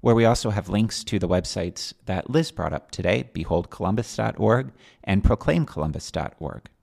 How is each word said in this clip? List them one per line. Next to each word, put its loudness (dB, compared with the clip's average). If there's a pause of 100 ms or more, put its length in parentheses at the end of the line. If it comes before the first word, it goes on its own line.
where 4
we 6
also 4
have -2
links 0
to -2
the -2
websites -2 (120)
that -4
Liz 2
brought -4
up -8
today, -2
behold -2
columbus -2
dot -2
org 2 (320)
and 2
proclaim 4
columbus -6
dot -4
org. -12 (140)